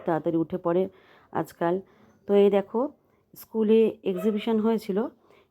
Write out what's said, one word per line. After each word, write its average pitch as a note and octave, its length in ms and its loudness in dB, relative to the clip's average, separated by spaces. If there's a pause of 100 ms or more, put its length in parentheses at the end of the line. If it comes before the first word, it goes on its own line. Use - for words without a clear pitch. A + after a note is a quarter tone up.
তাড়াতাড়ি E3 320 -2
উঠে E3 200 -2
পড়ে F3 300 0 (440)
আজকাল। E3+ 500 -4 (460)
তো G3+ 60 0
এই G3+ 160 6
দেখো, G3+ 400 0 (480)
স্কুলে A3 680 2
এক্সিবিশন G#3 560 -2
হয়েছিল, G#3+ 480 -2 (440)